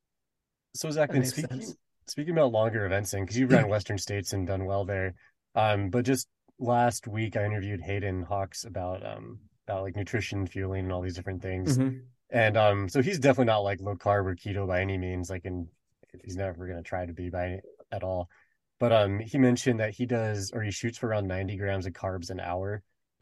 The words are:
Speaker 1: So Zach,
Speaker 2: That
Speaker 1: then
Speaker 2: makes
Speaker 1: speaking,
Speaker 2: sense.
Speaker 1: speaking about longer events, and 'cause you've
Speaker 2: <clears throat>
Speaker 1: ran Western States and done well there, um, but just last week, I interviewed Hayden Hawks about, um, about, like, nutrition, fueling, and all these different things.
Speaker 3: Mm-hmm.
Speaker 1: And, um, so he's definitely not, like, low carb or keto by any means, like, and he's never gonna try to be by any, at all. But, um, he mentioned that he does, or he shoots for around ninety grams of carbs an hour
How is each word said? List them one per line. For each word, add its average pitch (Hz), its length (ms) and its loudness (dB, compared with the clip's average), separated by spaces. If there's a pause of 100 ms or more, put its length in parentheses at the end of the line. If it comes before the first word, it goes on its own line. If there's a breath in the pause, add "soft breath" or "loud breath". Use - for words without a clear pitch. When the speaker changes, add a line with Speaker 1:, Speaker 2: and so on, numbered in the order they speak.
(760)
Speaker 1:
So 156 160 -6
Zach, 147 180 2
Speaker 2:
That 147 60 0
Speaker 1:
then 135 80 6
Speaker 2:
makes 127 100 0
Speaker 1:
speaking, 131 280 -6
Speaker 2:
sense. 113 160 -10 (300)
Speaker 1:
speaking 151 260 -4
about 147 200 6
longer 110 320 2
events, 98 300 0
and 98 120 -2
'cause 101 100 -6
you've 127 140 4
Speaker 2:
<clears throat> - 20 4
Speaker 1:
ran - 160 8
Western 104 280 0
States 101 360 -4
and 95 140 -2
done 95 180 -2
well 98 200 -2
there, 95 300 -2 (400 soft breath)
um, 104 360 2
but 120 140 2
just 131 240 2 (300)
last 120 480 2
week, 110 300 -4
I 104 80 2
interviewed 101 360 -2
Hayden 95 420 -2
Hawks 98 420 -6
about, 92 400 -6
um, 55 340 -12 (280)
about, 95 160 -4
like, 98 140 -6
nutrition, 101 500 -2
fueling, 95 380 -4
and 92 80 -4
all 90 80 -2
these 90 160 -4
different 92 260 -8
things. 95 360 0
Speaker 3:
Mm-hmm. 131 200 0 (320)
Speaker 1:
And, 110 260 4
um, 101 320 4
so 139 140 4
he's 185 160 0
definitely 131 280 4
not, 110 140 4
like, 101 200 -2
low 101 140 -4
carb 101 320 2
or 95 80 -2
keto 98 320 -4
by 90 140 2
any 98 180 0
means, 90 320 -4
like, 92 140 -8
and 90 240 -6 (560)
he's 92 120 -10
never 92 300 -6
gonna 85 160 -8
try 90 240 -6
to 87 60 -8
be 87 180 -8
by 90 160 -2
any, 92 140 -6 (320)
at 104 100 -6
all. 92 260 -4 (520 soft breath)
But, 120 120 4
um, 101 260 6
he 110 200 -2
mentioned 123 420 4
that 107 140 -2
he 123 120 -4
does, 110 460 -2
or 113 100 -4
he 107 80 -2
shoots 117 280 -6
for 117 100 -2
around 104 200 0
ninety 92 280 -4
grams 95 300 -2
of 92 60 -6
carbs 92 380 -6
an 92 100 -8
hour 95 420 -4 (400)